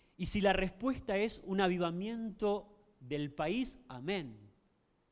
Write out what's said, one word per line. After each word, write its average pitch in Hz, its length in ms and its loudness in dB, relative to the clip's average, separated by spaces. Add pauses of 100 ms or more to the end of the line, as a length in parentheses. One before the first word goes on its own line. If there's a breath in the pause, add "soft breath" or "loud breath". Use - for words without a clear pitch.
(180 soft breath)
Y 180 80 -4
si 208 160 0
la 190 120 8
respuesta 196 640 0
es 214 280 0
un 190 160 2
avivamiento 196 1120 0 (240)
del 147 320 -4
país, 202 560 -2
amén. 131 500 -4 (760)